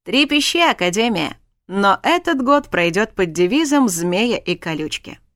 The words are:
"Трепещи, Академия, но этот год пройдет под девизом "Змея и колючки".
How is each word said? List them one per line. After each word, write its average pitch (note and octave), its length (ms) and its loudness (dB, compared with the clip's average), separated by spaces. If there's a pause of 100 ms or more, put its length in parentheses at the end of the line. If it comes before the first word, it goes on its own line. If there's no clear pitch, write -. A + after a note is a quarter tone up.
"Трепещи, C#4+ 540 -2
Академия, G#3+ 800 0 (300)
но G3 360 2
этот E4 400 0
год C#4+ 260 2
пройдет F3 460 0
под F3+ 160 0
девизом C4 580 2
"Змея F3 480 0
и F3 180 -4
колючки". D#3 640 -8 (160)